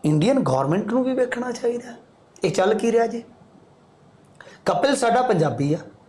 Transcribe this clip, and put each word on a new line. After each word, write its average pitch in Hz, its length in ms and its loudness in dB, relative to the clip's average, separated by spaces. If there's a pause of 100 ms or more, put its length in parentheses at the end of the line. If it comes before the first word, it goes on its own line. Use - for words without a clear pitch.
ਇੰਡੀਅਨ 156 340 2
ਗੌਰਮੈਂਟ 147 480 0
ਨੂੰ 247 180 0
ਵੀ 262 100 -2
ਵੇਖਣਾ 247 380 -4
ਚਾਹੀਦਾ, 240 420 -6 (500)
ਇਹ 165 60 2
ਚੱਲ 196 240 2
ਕੀ 233 180 0
ਰਿਹਾ 233 140 2
ਜੀ। 233 180 -8 (1400)
ਕਪਿਲ 262 300 2
ਸਾਡਾ 247 260 2
ਪੰਜਾਬੀ 147 520 0
ਆ। 165 40 -4 (300)